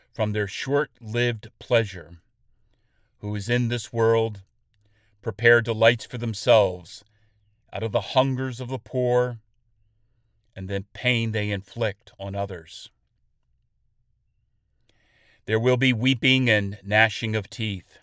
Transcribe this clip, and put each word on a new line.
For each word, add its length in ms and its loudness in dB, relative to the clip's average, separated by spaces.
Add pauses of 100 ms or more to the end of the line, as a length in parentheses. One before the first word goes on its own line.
(140)
from 180 -4
their 160 -2
short-lived 1000 -4 (100)
pleasure, 640 -2 (1000)
who 160 -8
is 140 -6
in 180 0
this 240 -6
world, 520 2 (800)
prepare 400 4
delights 440 2
for 120 -12
themselves 840 2 (680)
out 100 -6
of 80 -4
the 220 -4
hungers 480 -2
of 80 -12
the 100 -8
poor 600 -2 (1160)
and 140 -10
the 240 -4
pain 380 -2
they 180 -2
inflict 680 -6
on 160 -10
others. 580 -8 (2500)
There 140 0
will 160 4
be 160 4
weeping 580 2
and 320 0
gnashing 540 2
of 140 -4
teeth. 540 -8